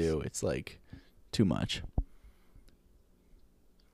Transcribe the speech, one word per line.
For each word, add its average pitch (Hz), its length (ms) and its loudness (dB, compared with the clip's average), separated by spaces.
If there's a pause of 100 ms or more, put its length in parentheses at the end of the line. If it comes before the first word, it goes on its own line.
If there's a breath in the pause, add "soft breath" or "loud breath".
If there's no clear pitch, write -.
do. 78 140 2
It's, - 220 -6
like, 71 360 -2 (520 soft breath)
too - 140 6
much. - 360 0 (2250)